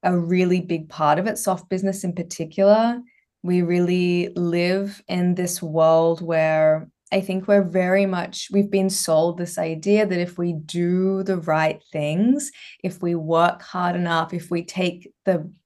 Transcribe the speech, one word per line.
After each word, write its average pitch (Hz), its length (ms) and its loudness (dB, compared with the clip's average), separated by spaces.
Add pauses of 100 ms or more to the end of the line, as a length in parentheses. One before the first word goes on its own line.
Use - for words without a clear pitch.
a 180 140 2
really 180 440 2
big 160 280 -6
part 156 300 2
of 196 80 -2
it, 214 100 -4
soft - 320 -4
business 190 340 -4
in 180 100 -4
particular. 202 880 2 (420)
We 180 200 2
really 175 720 0
live 175 720 -2
in 180 280 0
this 180 280 -4
world 165 580 2
where 156 680 0 (220)
I 196 100 0
think 190 260 -4
we're 202 160 6
very 185 420 2
much, 180 460 -6
we've 202 200 2
been 196 180 2
sold 170 480 0
this 175 200 -8
idea 175 480 2
that 180 140 -2
if 175 180 -6
we 175 160 -2
do 180 680 -2
the 190 140 -2
right 160 440 0 (100)
things, 196 600 0 (320)
if - 180 -6
we 170 140 -2
work 165 460 0
hard 180 340 -4
enough, 170 380 -2
if 170 180 -8
we 170 120 -2
take 175 480 -6 (140)
the 175 240 0 (160)